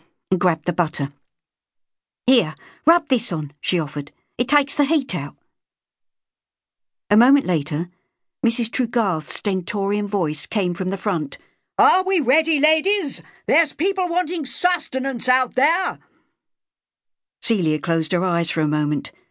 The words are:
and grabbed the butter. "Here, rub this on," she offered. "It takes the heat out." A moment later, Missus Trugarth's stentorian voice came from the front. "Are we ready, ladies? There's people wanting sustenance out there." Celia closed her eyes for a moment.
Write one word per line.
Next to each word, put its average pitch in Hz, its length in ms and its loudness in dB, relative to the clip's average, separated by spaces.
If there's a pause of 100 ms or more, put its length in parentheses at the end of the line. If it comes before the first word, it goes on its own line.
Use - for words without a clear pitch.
(320)
and 180 80 0
grabbed 170 260 0
the 170 80 0
butter. 147 380 -2 (1120)
"Here, 202 300 2 (300)
rub 339 240 2
this 233 240 0
on," 151 260 -4
she - 180 -2
offered. 143 360 -4 (240)
"It 240 100 0
takes 285 260 2
the 285 120 2
heat 294 280 0
out." 143 220 -6 (1700)
A 214 80 4
moment 262 280 6
later, 160 460 -2 (500)
Missus 226 280 0
Trugarth's 214 640 -2
stentorian 202 720 -2
voice 175 400 -2
came 180 260 0
from 180 160 -4
the 190 80 -4
front. 165 400 -4 (400)
"Are 359 260 4
we 370 160 0
ready, 294 400 0
ladies? 311 600 0 (240)
There's 294 260 0
people 370 380 -2
wanting 339 360 -2
sustenance 262 840 -2
out 254 240 2
there." 285 460 0 (1400)
Celia 165 400 0
closed 165 340 -2
her 180 120 0
eyes 170 240 0
for 165 120 -2
a 151 60 0 (120)
moment. 147 320 -2 (200)